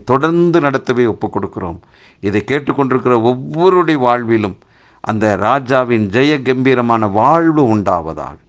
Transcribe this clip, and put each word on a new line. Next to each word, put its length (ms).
தொடர்ந்து 560
நடத்தவே 460
ஒப்பு 240
கொடுக்கிறோம். 500
இதை 180
கேட்டுக்கொண்டிருக்கிற 800
ஒவ்வொருடைய 760
வாழ்விலும் 580
அந்த 320
ராஜாவின் 760
ஜெய 320
கம்பீரமான 680
வாழ்வு 540
உண்டாவதாக. 680